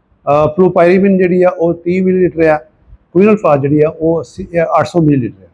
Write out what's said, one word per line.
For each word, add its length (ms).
ਅਹ, 160
ਫਲੋਪਾਈਰੀਮਿਨ 720
ਜਿਹੜੀ 260
ਆ 60
ਉਹ 240
ਤੀਹ 300
ਮਿਲੀਲੀਟਰ 420
ਆ, 120
ਕੁਇਨਲਫਾਸ 460
ਜਿਹੜੀ 220
ਆ 80
ਉਹ 300
ਅੱਸੀ, 240
ਅਹ, 360
ਅੱਠ 60
ਸੌ 140
ਮਿਲੀਲੀਟਰ 440
ਆ। 100